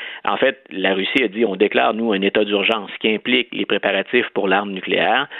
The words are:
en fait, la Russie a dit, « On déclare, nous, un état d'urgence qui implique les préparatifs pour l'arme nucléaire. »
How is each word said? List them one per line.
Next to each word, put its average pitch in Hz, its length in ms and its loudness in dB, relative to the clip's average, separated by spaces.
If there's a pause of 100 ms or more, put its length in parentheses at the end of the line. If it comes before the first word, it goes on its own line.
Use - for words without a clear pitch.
(260)
en 101 100 0
fait, 131 220 2 (120)
la 95 220 0
Russie 95 320 0
a 107 40 0
dit, « 107 180 0
On 98 100 0
déclare, 107 380 2
nous, 113 180 0
un 98 80 0
état 98 240 2
d'urgence 101 460 -2 (100)
qui 113 80 0
implique 120 440 0
les 101 120 -4
préparatifs 101 680 0
pour 98 140 0
l'arme 101 240 0
nucléaire. » 95 560 0 (120)